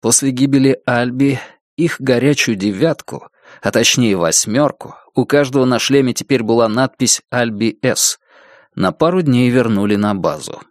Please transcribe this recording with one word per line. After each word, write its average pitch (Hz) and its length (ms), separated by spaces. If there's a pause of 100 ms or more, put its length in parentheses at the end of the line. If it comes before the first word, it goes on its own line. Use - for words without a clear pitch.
После 131 300
гибели 135 520
Альби 127 560 (380)
их 165 200
горячую 127 580
"девятку", 104 720 (340)
а 98 80
точнее 113 480
"восьмёрку", 107 760 (180)
у 127 100
каждого 139 400
на 127 140
шлеме 135 340
теперь 127 300
была 113 260
надпись 123 640
"Альби 113 500
С", - 380 (560)
на 95 180
пару 175 300
дней 123 260
вернули 110 480
на 104 180
базу. 82 460 (100)